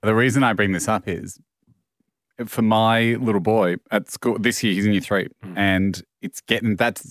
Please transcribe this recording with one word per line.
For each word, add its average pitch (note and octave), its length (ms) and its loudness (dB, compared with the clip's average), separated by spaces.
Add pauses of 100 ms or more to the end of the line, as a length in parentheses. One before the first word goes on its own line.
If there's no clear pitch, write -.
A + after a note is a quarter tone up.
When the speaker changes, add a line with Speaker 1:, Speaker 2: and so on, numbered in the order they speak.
Speaker 1:
The A2 120 2
reason B2 300 2
I A#2 80 2
bring G2 200 0
this F2+ 160 -2
up G#2 200 -2
is F2 300 -10 (1080)
for - 160 -2
my A2+ 520 4
little A2+ 260 0
boy F#2 360 2 (140)
at G#2 200 -2
school A#2 280 -2
this A2+ 240 -2
year, A2 120 0
he's G2+ 120 0
in G#2 60 2
year G2 80 2
three, F#2+ 280 -2 (160)
Speaker 2:
Mm. F#2 120 -12
Speaker 1:
and G2 460 0 (180)
it's - 200 -12
getting, A2+ 360 -2
that's, A#2+ 340 -2